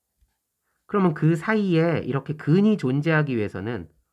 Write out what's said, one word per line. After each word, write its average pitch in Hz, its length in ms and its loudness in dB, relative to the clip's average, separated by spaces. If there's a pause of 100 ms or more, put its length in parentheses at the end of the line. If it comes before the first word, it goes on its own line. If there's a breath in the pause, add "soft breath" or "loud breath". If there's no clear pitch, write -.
(840)
그러면 185 280 2
그 156 220 2
사이에 170 640 0
이렇게 - 360 -6
근이 202 420 2
존재하기 143 580 0
위해서는 101 540 -6 (240)